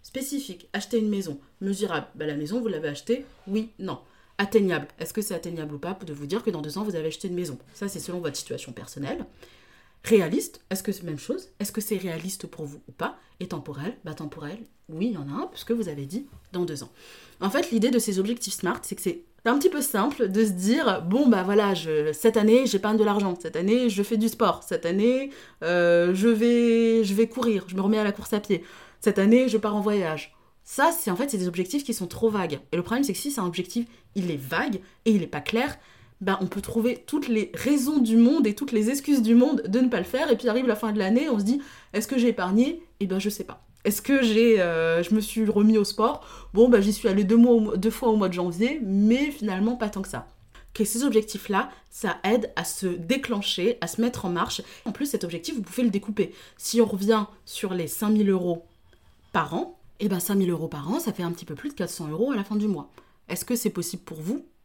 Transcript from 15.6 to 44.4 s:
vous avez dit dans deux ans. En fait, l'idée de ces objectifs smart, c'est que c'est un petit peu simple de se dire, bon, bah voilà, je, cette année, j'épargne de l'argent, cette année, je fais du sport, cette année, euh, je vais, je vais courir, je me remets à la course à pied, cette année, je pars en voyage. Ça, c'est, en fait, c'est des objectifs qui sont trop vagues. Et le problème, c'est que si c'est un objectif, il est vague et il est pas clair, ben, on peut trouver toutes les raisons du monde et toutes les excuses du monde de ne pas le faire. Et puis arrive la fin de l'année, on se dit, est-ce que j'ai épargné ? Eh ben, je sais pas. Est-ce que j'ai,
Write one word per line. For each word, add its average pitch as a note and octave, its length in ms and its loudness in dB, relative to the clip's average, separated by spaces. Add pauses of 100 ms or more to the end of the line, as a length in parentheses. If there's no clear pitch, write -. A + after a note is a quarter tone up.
vous A3 180 -2
avez C#3+ 160 -8
dit G#3+ 200 -8 (280)
dans F3+ 100 -2
deux D3 200 -6
ans. A#2 80 -18 (500)
En F#3+ 80 0
fait, - 220 0
l'idée A#3 200 2
de A#3+ 80 4
ces G3+ 180 -2
objectifs G3+ 360 -4
smart, F#3 300 -4
c'est - 120 -10
que - 60 -16
c'est E3+ 220 -6 (200)
un C4 160 2
petit F#4 100 4
peu D4 120 -2
simple G#3+ 480 0
de G#3+ 160 4
se G3+ 60 0
dire, G3 500 2
bon, A3+ 260 2
bah G3 160 4
voilà, G3+ 300 4
je, D#3 400 0
cette A3+ 240 2
année, A3 280 6
j'épargne G#3+ 320 0
de G#3+ 60 4
l'argent, G3+ 380 0
cette - 160 -10
année, A3+ 320 2
je G3+ 140 -2
fais A3 140 0
du A3 120 2
sport, G#3 340 0
cette - 220 -6
année, B3 460 2 (320)
euh, F3 500 4
je F#3+ 140 2
vais, A#3 760 4
je G3 100 0
vais A3 140 4
courir, A3+ 400 -2
je F3+ 80 -10
me F#3+ 60 -2
remets G#3+ 160 2
à G#3+ 60 0
la G3+ 80 0
course - 220 -6
à G3+ 60 0
pied, G3 240 -2 (380)
cette G3+ 160 2
année, A#3 320 6
je G#3+ 80 0
pars G#3 180 -2
en G#3 60 0
voyage. F#3 540 -2 (300)
Ça, D#4 260 2
c'est, - 180 -4
en F3 60 0
fait, C4+ 160 -2
c'est G#3+ 60 -2
des F3+ 100 -2
objectifs F#3 360 -2
qui A3+ 120 -4
sont F#3 100 -6
trop A3+ 240 -2
vagues. F3 300 -2 (120)
Et D#3 40 -2
le F3 80 0
problème, B3+ 200 -2
c'est A#3 100 0
que - 40 -4
si C#4+ 140 -6
c'est A#3+ 100 -4
un F3+ 60 0
objectif, F#3 400 -4 (260)
il F3+ 160 -2
est D3+ 80 -4
vague F#3 440 -4 (240)
et A3+ 60 4
il G3 120 4
est - 40 -6
pas C#3+ 140 -6
clair, B3+ 380 -2 (420)
ben, F#3+ 200 0
on F#3 40 0
peut G3 160 -6
trouver - 460 -2
toutes D4 200 -4
les A3 280 0
raisons C#4+ 420 2
du A3+ 200 4
monde B3 280 6
et G#3 80 2
toutes C#4 180 -6
les A3 200 2
excuses C#4 320 2
du A3+ 100 4
monde B3+ 340 6
de G#3 120 2
ne B3+ 80 4
pas A#3 100 0
le F3+ 60 -2
faire. D4 260 -2
Et A3+ 80 4
puis B3 100 -2
arrive B3 200 2
la A3 80 2
fin A3 160 -4
de G#3+ 80 -2
l'année, A3+ 280 2
on A3+ 120 0
se G3+ 40 0
dit, B3+ 160 2 (340)
est-ce A3+ 140 -2
que C4+ 120 0
j'ai A#3+ 80 4
épargné ? A3+ 560 2 (160)
Eh G3+ 80 -2
ben, F#3 100 -2
je G3+ 120 -2
sais - 160 -8
pas. - 200 -18 (180)
Est-ce G3+ 200 -2
que C4+ 180 4
j'ai, A3+ 400 6